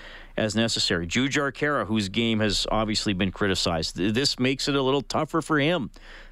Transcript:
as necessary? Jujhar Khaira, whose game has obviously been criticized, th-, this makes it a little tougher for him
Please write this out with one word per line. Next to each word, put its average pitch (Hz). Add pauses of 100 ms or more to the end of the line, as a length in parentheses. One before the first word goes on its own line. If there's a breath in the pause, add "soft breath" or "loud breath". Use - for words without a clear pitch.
(360 loud breath)
as 107
necessary? 104
Jujhar 135
Khaira, 143
whose 110
game 113
has 104
obviously 107
been 92
criticized, 87
th-, 104
this 139
makes 131
it 143
a 139
little 131
tougher 151
for 156
him 143 (420 loud breath)